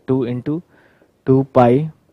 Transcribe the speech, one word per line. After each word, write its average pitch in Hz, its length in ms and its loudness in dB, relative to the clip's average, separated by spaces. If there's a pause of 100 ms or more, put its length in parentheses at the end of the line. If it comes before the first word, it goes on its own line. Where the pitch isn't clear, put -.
टू 131 200 -2
into 123 320 -8 (680)
टू 135 180 2 (120)
pi 120 140 6 (420)